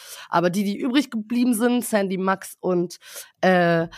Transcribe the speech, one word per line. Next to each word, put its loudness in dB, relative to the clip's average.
Aber 2
die, -2
die -2
übrig 0
geblieben 0
sind, 2
Sandy, 0
Max -4
und, 0
äh, 4